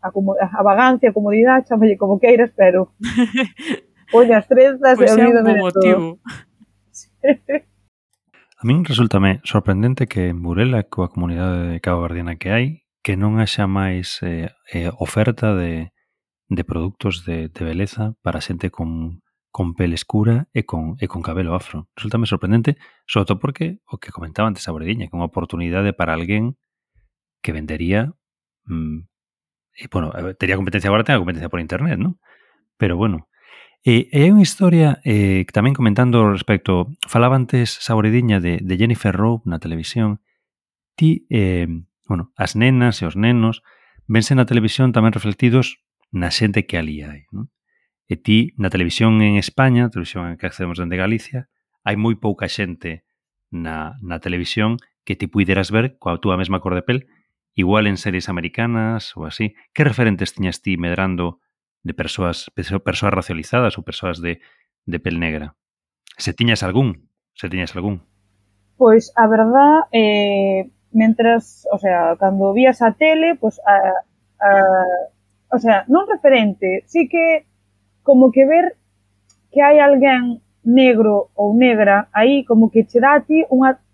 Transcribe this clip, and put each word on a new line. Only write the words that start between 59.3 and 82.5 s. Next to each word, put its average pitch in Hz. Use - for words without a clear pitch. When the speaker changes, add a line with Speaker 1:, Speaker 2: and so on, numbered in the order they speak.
Speaker 3:
Que -
referentes 113
tiñas 92
ti 92
medrando 87
de 82
persoas, 87
perso-, 95
persoas 98
racializadas 95
ou -
persoas 85
de, 85
de 85
pel 85
negra? 78
Se -
tiñas 117
algún, 98
se 90
tiñas 92
algún. 92
Speaker 1:
Pois, 226
a 226
verdad, 262
eh, 202
mentras, 226
o 196
sea, 175
cando 196
vías 254
a 220
tele, 311
pois, 220
a, 202
a, 202
o 247
sea, 214
non 370
referente, 214
sí 320
que 330
como 262
que 269
ver 339
que -
hai 294
alguén 254
negro 226
ou 208
negra 214
aí, 254
como 226